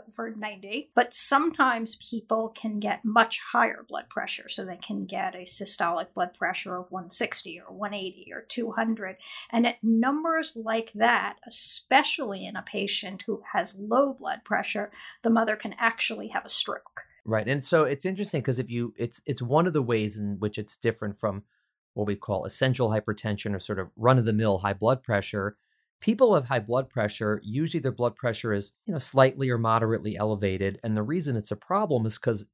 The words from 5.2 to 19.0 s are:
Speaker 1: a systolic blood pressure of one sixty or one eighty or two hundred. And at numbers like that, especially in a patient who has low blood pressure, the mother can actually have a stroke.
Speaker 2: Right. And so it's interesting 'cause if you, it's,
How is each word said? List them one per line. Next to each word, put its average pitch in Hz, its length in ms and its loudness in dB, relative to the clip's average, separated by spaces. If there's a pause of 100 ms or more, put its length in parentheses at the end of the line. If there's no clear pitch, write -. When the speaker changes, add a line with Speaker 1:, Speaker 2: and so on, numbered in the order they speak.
Speaker 1:
a 180 40 -14
systolic 175 760 -4
blood 180 200 -2
pressure 180 420 -4
of 180 160 -10
one 185 180 -8
sixty 180 500 -2
or - 140 -20
one 196 200 -6
eighty 190 380 -10
or - 100 -10
two 233 280 -6
hundred. 220 460 -4 (340)
And 233 160 4
at - 160 -2
numbers 294 760 2
like 226 380 -4
that, 208 520 0
especially 233 1000 2
in 202 80 -12
a 190 80 -8
patient 196 640 -6
who 208 160 -4 (100)
has 196 240 0
low 240 360 2
blood 190 320 -8
pressure, 196 480 -4 (320)
the 226 60 4
mother 220 260 4
can 208 200 -10
actually 226 520 -2
have - 180 -4
a - 20 -6
stroke. - 540 -2 (220)
Speaker 2:
Right. 110 240 0
And 139 160 0
so 160 180 6
it's 139 240 0
interesting 190 340 -2
'cause 120 200 0
if 113 100 -6
you, 120 260 -4
it's, - 300 -4